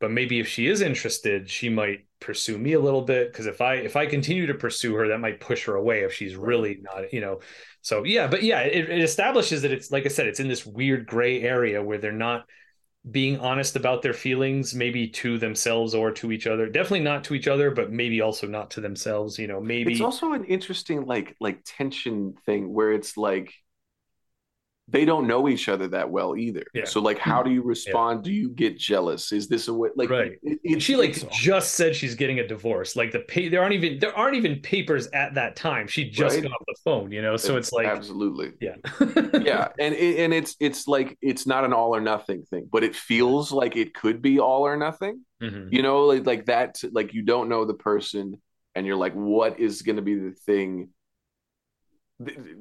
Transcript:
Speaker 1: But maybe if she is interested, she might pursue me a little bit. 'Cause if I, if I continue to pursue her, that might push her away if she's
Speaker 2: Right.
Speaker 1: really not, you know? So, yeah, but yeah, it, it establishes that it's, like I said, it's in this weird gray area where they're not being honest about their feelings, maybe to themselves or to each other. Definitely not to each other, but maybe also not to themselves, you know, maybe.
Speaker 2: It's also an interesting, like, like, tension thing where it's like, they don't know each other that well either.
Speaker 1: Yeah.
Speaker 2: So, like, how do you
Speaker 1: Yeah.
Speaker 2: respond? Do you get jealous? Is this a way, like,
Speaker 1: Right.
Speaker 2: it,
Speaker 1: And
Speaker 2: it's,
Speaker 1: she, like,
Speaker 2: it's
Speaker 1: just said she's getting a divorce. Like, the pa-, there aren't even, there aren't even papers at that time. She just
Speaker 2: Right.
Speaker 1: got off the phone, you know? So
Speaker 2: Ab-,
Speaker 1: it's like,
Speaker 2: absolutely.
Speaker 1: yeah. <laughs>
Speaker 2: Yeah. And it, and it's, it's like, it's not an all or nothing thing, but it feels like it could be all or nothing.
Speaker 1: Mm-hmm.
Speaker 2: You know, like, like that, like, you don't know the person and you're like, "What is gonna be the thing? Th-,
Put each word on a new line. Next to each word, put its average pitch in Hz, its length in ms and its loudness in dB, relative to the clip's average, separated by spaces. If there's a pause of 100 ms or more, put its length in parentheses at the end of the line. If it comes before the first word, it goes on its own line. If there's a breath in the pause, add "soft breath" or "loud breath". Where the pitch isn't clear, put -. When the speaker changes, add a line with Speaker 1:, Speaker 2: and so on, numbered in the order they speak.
Speaker 1:
But 107 100 0
maybe 120 300 0
if 110 80 -2
she 120 180 -2
is 113 160 2
interested, 104 680 -2
she - 200 -4
might 104 380 -2 (120)
pursue - 400 -6
me 131 140 0
a 160 80 6
little 139 220 4
bit. 123 300 2
'Cause 113 140 -8
if 101 140 -6
I, 127 160 2
if 123 180 -6
I 151 120 2
continue 147 400 0
to 139 80 0
pursue 117 400 -2
her, 110 140 2
that 110 120 0
might 110 200 -4
push - 260 -4
her 104 100 -2
away 107 260 2
if 95 100 -2
she's 95 220 -8
Speaker 2:
Right. 98 140 -6
Speaker 1:
really 107 340 0
not, 95 300 -10
you 120 80 -4
know? 98 180 -6 (440 loud breath)
So, 107 220 -2
yeah, 190 220 2
but 185 160 0
yeah, 214 200 2
it, 160 280 0
it 170 100 0
establishes 175 600 2
that 143 80 2
it's, 131 220 -4
like 139 120 0
I 143 40 2
said, 139 180 0
it's 135 140 -4
in 135 80 -2
this 123 180 -4
weird 120 400 0
gray 120 360 2
area 120 400 2
where 104 160 -2
they're 107 140 -4
not 117 340 -4 (600 soft breath)
being 135 300 0
honest 131 380 0
about 123 260 2
their 127 100 0
feelings, 135 640 0
maybe 120 340 -2
to 117 300 -4
themselves 113 560 0
or 110 180 2
to 113 200 -4
each 110 160 -4
other. 110 200 0
Definitely 180 320 0
not 147 240 0
to 147 100 -4
each 127 140 -2
other, 139 220 4
but 110 220 -2
maybe 117 280 0
also 107 280 0
not 104 240 -8
to - 80 -10
themselves, 104 580 -4
you 110 80 -6
know, 98 140 -6
maybe. 117 320 0
Speaker 2:
It's 226 80 0
also 269 320 0
an 247 140 -2
interesting, 185 600 -4
like, 120 320 -4
like, 101 260 -4
tension 113 680 -6 (100)
thing 101 280 -2
where 107 200 2
it's 104 240 -4
like, 98 360 -2 (1400)
they 135 160 4
don't 156 240 4
know 127 200 4
each 123 200 0
other 95 200 0
that 87 220 -2
well 92 260 -2
either. 113 280 -6 (100)
Speaker 1:
Yeah. 110 100 -4
Speaker 2:
So, - 160 -2
like, 104 160 2
how 127 260 2
do 127 80 2
you 127 120 2
Speaker 1:
Yeah. 120 60 -2
Speaker 2:
respond? 113 560 0
Do 185 80 -4
you 202 180 0
get 117 260 0
jealous? 87 540 0
Is 104 180 -2
this 113 200 0
a 117 40 -2
way, 113 220 0
like, 123 160 0
Speaker 1:
Right. 123 220 0 (100)
Speaker 2:
it, - 220 -2
Speaker 1:
And 165 100 2
Speaker 2:
it's, 151 100 -2
Speaker 1:
she, 269 120 4
like, 208 140 6
Speaker 2:
it's - 120 -6 (160)
Speaker 1:
just 180 360 2
said 156 200 4
she's 120 220 -4
getting 127 240 0
a 104 60 -2
divorce. 101 500 -2
Like, 117 160 0
the 117 80 0
pa-, 175 280 -2
there 180 140 4
aren't 202 120 2
even, 160 260 0
there 214 140 0
aren't 254 220 2
even 156 240 0
papers 160 540 0
at 139 200 -2
that 120 200 -2
time. 127 320 -2
She 131 240 -4
just 135 240 2
Speaker 2:
Right. 156 80 2
Speaker 1:
got 135 100 -4
off - 140 -8
the - 80 -4 (100)
phone, 104 280 0
you 104 100 -4
know? 110 140 2
So 113 180 0
Speaker 2:
Ab-, 127 60 2
Speaker 1:
it's 113 120 -6
like, 117 140 2
Speaker 2:
absolutely. 101 760 -2
Speaker 1:
yeah. 101 140 -6 (240)
<laughs> - 420 4
Speaker 2:
Yeah. 139 280 2 (100)
And 147 160 2
it, 170 240 2
and 165 160 4
it's, 160 240 -2
it's 139 300 -2
like, 135 340 2
it's 131 240 0
not 135 180 2
an 127 80 2
all 117 220 4
or 110 60 0
nothing 107 420 -2
thing, 87 280 -8
but 113 120 4
it 110 140 0
feels 127 560 2
like 123 240 0
it 113 180 -2
could 113 260 0
be 135 200 6
all 131 260 4
or 143 100 0
nothing. 190 480 -4 (160)
Speaker 1:
Mm-hmm. 101 320 -8
Speaker 2:
You 127 100 4
know, 135 240 4
like, 131 200 4
like 113 200 0
that, 123 440 0
like, 107 240 -2
you 110 80 -4
don't 117 260 2
know 117 160 2
the 107 100 -2
person 101 680 -2 (320)
and 95 100 -2
you're 98 120 0
like, 92 180 0
"What 107 460 2
is 104 220 0
gonna 107 200 0
be 101 140 0
the 95 160 -4
thing? 95 560 0 (1400)
Th-, 147 140 -12 (220)